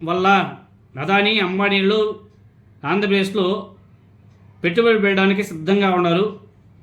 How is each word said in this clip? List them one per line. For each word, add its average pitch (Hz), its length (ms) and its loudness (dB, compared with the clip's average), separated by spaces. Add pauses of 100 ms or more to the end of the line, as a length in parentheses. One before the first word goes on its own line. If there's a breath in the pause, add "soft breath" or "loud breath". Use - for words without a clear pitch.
వల్ల 185 500 0 (460)
అదానీ, 202 380 0
అంబానీలు 196 760 0 (720)
ఆంధ్రప్రదేశ్లో 196 880 -2 (880)
పెట్టుబడి 220 340 2
పెట్టడానికి 196 440 2
సిద్ధంగా 190 480 -2
ఉన్నారు, 180 580 -2 (340)